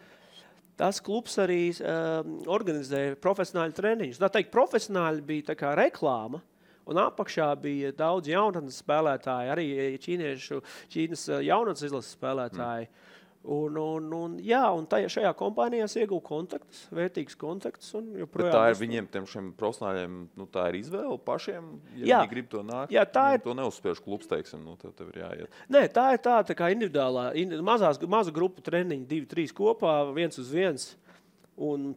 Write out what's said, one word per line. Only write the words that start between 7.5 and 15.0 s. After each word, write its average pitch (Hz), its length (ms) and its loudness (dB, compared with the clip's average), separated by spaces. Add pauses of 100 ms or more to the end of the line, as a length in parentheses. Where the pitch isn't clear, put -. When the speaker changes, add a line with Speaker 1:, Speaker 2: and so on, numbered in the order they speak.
Speaker 1:
bija 139 360 -4
daudz 160 360 0
jaunatnes 175 540 0
spēlētāji, 135 760 0
arī 135 400 -2
ķīniešu, 143 640 -6 (300)
Ķīnas, 160 400 -4
ā, 143 120 0
jaunatnes 160 460 2
izlases 135 260 -8
spēlētāji. 120 720 -4
Speaker 2:
Mm. - 220 -20 (360)
Speaker 1:
Un, 147 360 -4
un, 156 340 -4
un, 170 240 -6
jā, 220 240 2 (160)
un 160 80 -4
tajā, 202 240 2